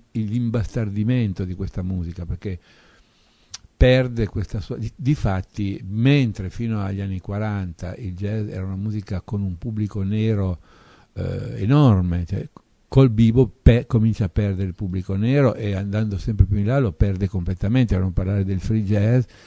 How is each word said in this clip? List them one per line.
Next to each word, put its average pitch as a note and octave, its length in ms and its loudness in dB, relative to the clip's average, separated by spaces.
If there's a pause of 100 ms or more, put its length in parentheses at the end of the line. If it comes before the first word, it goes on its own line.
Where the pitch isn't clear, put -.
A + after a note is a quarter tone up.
(120)
l'imbastardimento A2 1300 -2
di F2+ 120 -6
questa F2+ 260 -6
musica, F2+ 420 -6
perché F2 360 -8 (1160)
perde B2+ 520 4
questa - 320 -6
sua, A#2+ 180 -10
di-, A2 180 -6
difatti, G#2 920 -4
mentre A2 640 0
fino A2+ 280 -4
agli G2 220 -4
anni F#2+ 180 -6
quaranta G2+ 760 -6
il G2+ 180 -10
jazz G#2 360 -4
era F#2 160 -8
una F#2+ 100 -6
musica G2+ 460 -6
con G#2 200 -4
un F#2 160 -4
pubblico G#2+ 460 -4
nero, G2+ 560 0 (540)
eh, F#2+ 500 -6
enorme, F#2+ 640 4
cioè, - 200 -6 (400)
col C3+ 220 6
bebop A2+ 420 4 (120)
pe-, A#2 240 6
comincia A2 380 2
a F2 40 -2
perdere G2 380 -2
il F2 80 -6
pubblico F#2+ 400 -4
nero B2 400 4
e G#2 180 -4
andando G2+ 460 -2
sempre G2+ 260 2
più G2 120 0
in G2+ 100 0
là B2 100 2
lo B2 140 2
perde G2 360 0
completamente, G2 680 0
per F#2 80 0
non F#2 100 -2
parlare F#2+ 320 0
del F#2+ 140 -2
free A2 240 0
jazz, G#2+ 400 2 (240)